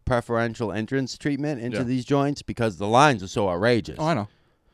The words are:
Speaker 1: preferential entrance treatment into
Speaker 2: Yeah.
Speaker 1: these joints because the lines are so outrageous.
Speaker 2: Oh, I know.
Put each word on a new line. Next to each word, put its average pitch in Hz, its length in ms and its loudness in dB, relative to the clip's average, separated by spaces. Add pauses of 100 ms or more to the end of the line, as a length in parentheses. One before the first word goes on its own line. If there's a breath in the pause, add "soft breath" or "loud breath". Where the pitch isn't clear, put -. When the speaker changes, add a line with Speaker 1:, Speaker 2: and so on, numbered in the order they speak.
Speaker 1:
preferential 117 640 0
entrance 113 460 -4
treatment 143 460 -4
into 120 160 -4
Speaker 2:
Yeah. 127 60 -2
Speaker 1:
these 123 200 -2
joints 143 380 0
because 110 340 -2
the 101 100 -4
lines 120 360 6
are 95 60 -8
so 104 200 0
outrageous. 104 500 0
Speaker 2:
Oh, 156 80 -4
I 165 80 2
know. 104 140 -4 (460)